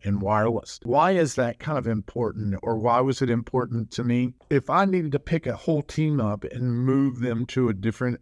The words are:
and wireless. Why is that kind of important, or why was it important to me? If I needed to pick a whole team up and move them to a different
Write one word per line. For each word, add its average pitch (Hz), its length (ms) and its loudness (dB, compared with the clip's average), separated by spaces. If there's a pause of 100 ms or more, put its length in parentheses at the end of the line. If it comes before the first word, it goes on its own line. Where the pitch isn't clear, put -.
and 101 160 0
wireless. 107 640 0
Why 147 280 4
is 165 240 2
that 120 240 -2
kind 151 180 -4
of 123 80 -2
important, 107 760 -2
or 113 140 0
why 120 240 4
was 131 200 0
it 127 80 2
important 117 640 -2
to 127 140 -4
me? 123 280 0 (160)
If 139 200 2
I 180 160 4
needed 180 280 0
to 139 60 0
pick - 280 -2
a 113 80 -4
whole 156 260 0
team 151 400 0
up 104 240 -2
and 123 400 -2
move 135 340 2
them 120 280 -2
to 127 200 2
a 110 60 2
different 113 480 -2